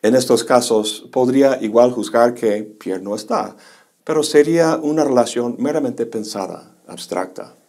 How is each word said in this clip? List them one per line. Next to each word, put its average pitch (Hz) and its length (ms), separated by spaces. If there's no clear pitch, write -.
En 110 140
estos 123 280
casos 123 680
podría 131 500
igual 117 300
juzgar 120 420
que 107 300
Pierre 95 380
no 101 140
está, 110 400
pero 156 180
sería 160 580
una 151 220
relación 120 560
meramente 135 460
pensada, 104 720
abstracta. 92 680